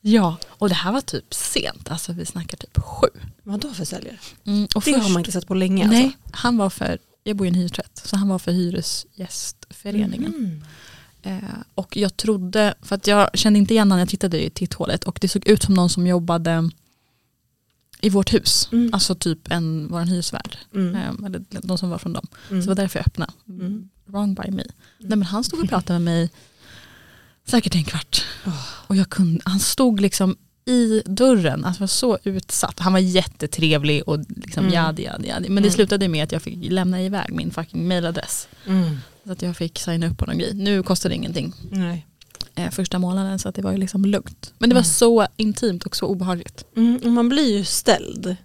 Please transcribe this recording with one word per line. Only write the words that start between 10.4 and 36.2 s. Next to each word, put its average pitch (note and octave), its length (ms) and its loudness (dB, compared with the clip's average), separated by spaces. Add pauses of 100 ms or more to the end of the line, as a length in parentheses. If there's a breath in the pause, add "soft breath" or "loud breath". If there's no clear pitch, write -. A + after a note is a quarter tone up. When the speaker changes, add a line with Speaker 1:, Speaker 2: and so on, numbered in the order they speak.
Speaker 1:
Eh, F#3+ 260 -8 (260)
och - 220 -8
jag G3+ 200 0
trodde, G#3 680 0
för - 140 -4
att G3 100 -4
jag G#3 280 4
kände G#3 240 6
inte G3+ 160 4
igen G#3+ 140 6
när F#3+ 100 4
jag F3+ 100 2
tittade E3+ 380 -2
i E3 40 -4
titthålet, - 540 -4
och - 160 -6
det F#3+ 80 0
såg - 200 -2
ut G#3+ 140 6
som G3 120 4
någon F3+ 160 4
som F3 160 0
jobbade E3+ 640 0 (1300)
i - 100 4
vårt G3 240 2
hus. - 380 2
Speaker 2:
Mm. A#3 220 2
Speaker 1:
Alltså F#3+ 200 2
typ E3 360 -4
en, D#3+ 400 -2
vår E3+ 100 -4
hyresvärd. F3 560 -4 (180)
Speaker 2:
Mm. F#3 200 0
Speaker 1:
Eh, F#3+ 320 -6
eller F#3 180 -8 (180)
de F#3 160 -2
som F3+ 120 -4
var E3+ 80 -6
från E3+ 140 -6
dem. - 140 -8 (240 loud breath)
Speaker 2:
Mm. F#3+ 120 0
Speaker 1:
Så F3+ 40 -2
det G3 40 -2
var F#3+ 120 2
därför F#3+ 160 -2
jag - 80 -4
öppnade. - 260 -6 (160)
Speaker 2:
Mm. F#3 400 -8 (180)
Speaker 1:
Wrong G3 280 -2
by F#3+ 80 -8
me. G3 200 -6
Speaker 2:
Mm. - 40 -10 (320 soft breath)
Speaker 1:
Nej, F#3+ 100 -18 (100)
men G3+ 40 0
han G3+ 220 -4
stod E4 160 -4
och - 80 0
pratade F3+ 300 -2
med E3+ 160 0
mig E3+ 160 0 (1160 loud breath)
säkert - 280 2
en E3 100 2
kvart. - 400 -4 (220 loud breath)
Speaker 2:
Oh. D3 180 -6 (220 loud breath)
Speaker 1:
Och G3 100 0
jag F#3+ 140 2
kunde, E3+ 340 2
han F#3+ 160 0
stod A#3 400 2
liksom F#3+ 360 2 (300)
i A#3 400 4
dörren, F#3+ 580 4
alltså F3+ 180 0
var G3 40 -2
så A3+ 380 2
utsatt. - 560 -4
Han F3+ 120 4
var F#3+ 80 6
jättetrevlig D#3 1080 2
och D#3 100 0 (100)
liksom - 360 -4
Speaker 2:
Mm. F#3 100 2
Speaker 1:
jadi, D#3+ 280 0
jadi, - 260 -8
jadi. - 200 -4
Men G3 140 2
det G#3 60 6
Speaker 2:
Mm. - 40 6
Speaker 1:
slutade G3 360 2
med D#3 160 0